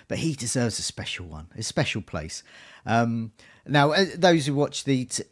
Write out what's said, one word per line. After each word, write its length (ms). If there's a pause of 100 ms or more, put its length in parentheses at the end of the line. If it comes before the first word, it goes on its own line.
But 100
he 160
deserves 460
a 20
special 460
one, 280
a 60
special 400
place. 400 (460)
Um, 440 (360)
now, 240
uh, 140 (120)
those 300
who 80
watched 300
the 200
t-, 260